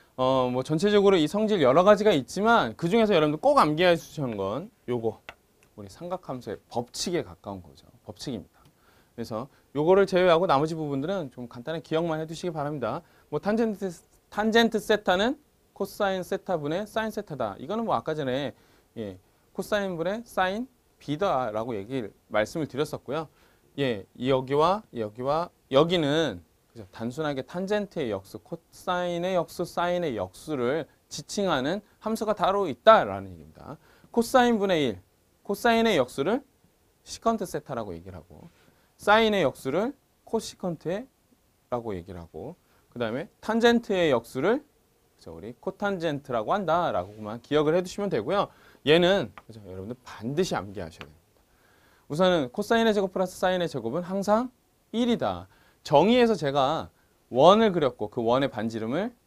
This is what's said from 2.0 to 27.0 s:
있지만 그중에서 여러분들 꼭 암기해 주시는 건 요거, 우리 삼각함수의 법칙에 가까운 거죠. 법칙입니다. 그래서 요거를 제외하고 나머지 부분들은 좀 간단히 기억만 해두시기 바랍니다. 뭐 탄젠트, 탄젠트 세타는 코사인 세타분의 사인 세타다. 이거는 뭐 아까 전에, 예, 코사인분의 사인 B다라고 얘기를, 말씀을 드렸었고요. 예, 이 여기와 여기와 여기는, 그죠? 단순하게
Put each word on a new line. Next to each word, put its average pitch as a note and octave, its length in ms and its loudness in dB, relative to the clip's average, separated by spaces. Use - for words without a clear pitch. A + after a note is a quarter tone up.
있지만 F3+ 640 2
그중에서 G#3 380 2
여러분들 D#3 260 4
꼭 C#4+ 200 4
암기해 E3+ 360 4
주시는 C#3 400 -6
건 G#2+ 360 -4
요거, A2+ 320 -4
우리 G2+ 140 -16
삼각함수의 D#3 680 -10
법칙에 C#3+ 540 -6
가까운 F#2 380 -14
거죠. C#2+ 240 -20
법칙입니다. G#2+ 560 -12
그래서 A2+ 320 -8
요거를 F#3 320 6
제외하고 F3+ 400 4
나머지 D3+ 260 2
부분들은 D3+ 580 -4
좀 B2 160 -14
간단히 D#3 360 -10
기억만 D#3+ 380 -2
해두시기 D#3+ 300 -8
바랍니다. D3 520 -4
뭐 D3 100 -4
탄젠트, G#3 520 -2
탄젠트 A3 500 2
세타는 G#3 600 2
코사인 F#3+ 500 -4
세타분의 F3+ 640 -4
사인 A3 240 -4
세타다. B2+ 480 -6
이거는 G#3 260 -6
뭐 F3+ 80 0
아까 C#3+ 220 -2
전에, C3+ 400 -4
예, G2 220 -10
코사인분의 G3 720 -4
사인 G3+ 420 -2
B다라고 B2+ 760 -2
얘기를, A2 360 -8
말씀을 G#2+ 400 -2
드렸었고요. C#3+ 600 -6
예, A#2+ 280 -2
이 B2+ 160 -2
여기와 C#3+ 500 2
여기와 B2 540 -4
여기는, D3 720 2
그죠? G#2+ 200 -20
단순하게 C3 520 -6